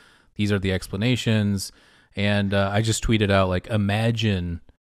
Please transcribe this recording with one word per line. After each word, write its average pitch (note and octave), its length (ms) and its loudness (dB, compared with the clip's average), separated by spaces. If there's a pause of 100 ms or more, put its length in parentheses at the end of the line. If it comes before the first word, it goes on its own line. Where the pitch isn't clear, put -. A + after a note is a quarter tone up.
(340)
these G2+ 160 0
are G#2 80 2
the F#2+ 140 0
explanations." G#2 1000 -2 (440)
And, G2+ 360 0
uh, G2 200 0
I G#2 100 2
just A2+ 220 -2
tweeted G#2+ 260 2
out, F#2+ 180 4
like, F2+ 200 -2
"Imagine G#2 920 0 (340)